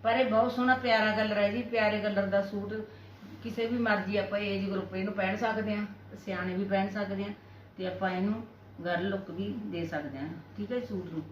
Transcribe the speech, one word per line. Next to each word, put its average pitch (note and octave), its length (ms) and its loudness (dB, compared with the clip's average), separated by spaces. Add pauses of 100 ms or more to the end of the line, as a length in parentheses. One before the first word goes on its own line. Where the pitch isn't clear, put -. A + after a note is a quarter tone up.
ਪਰ A3+ 80 4
ਇਹ B3+ 140 6
ਬਹੁਤ A3+ 280 4
ਸੋਹਣਾ B3+ 220 4
ਪਿਆਰਾ A3+ 360 4
ਕਲਰ G#3+ 280 2
ਹੈ G#3 120 6
ਜੀ, A#3+ 120 -2
ਪਿਆਰੇ G#3+ 380 2
ਕਲਰ G3+ 260 2
ਦਾ G3 160 4
ਸੂਟ। G3+ 320 -4 (680)
ਕਿਸੇ A3+ 240 -2
ਵੀ A#3+ 120 0
ਮਰਜ਼ੀ G3+ 380 2
ਆਪਾਂ G3 220 0
ਏਜ G3 320 0
ਗਰੁੱਪ F#3 240 -4
ਇਹਨੂੰ F#3+ 200 -2
ਪਹਿਨ G3 220 0
ਸਕਦੇ G#3+ 400 0
ਹਾਂ, G#3 100 -2 (300)
ਸਿਆਣੇ F#3 380 -4
ਵੀ G3 100 0
ਪਹਿਨ G3 240 2
ਸਕਦੇ G3 360 -2
ਹਾਂ G3+ 60 -6 (480)
ਤੇ F#3 80 -4
ਆਪਾਂ F#3 240 0
ਇਹਨੂੰ G3+ 360 0 (380)
ਗਰਲ F3 240 0
ਲੁੱਕ G3 220 -2
ਵੀ F#3+ 240 -4 (100)
ਦੇ E3+ 220 -4
ਸਕਦੇ C#3+ 320 -6
ਹਾਂ, D3 100 -6 (280)
ਠੀਕ G#3 160 -6
ਹੈ, B3 80 0
ਸੂਟ F3+ 320 -6
ਨੂੰ। D#3+ 200 -4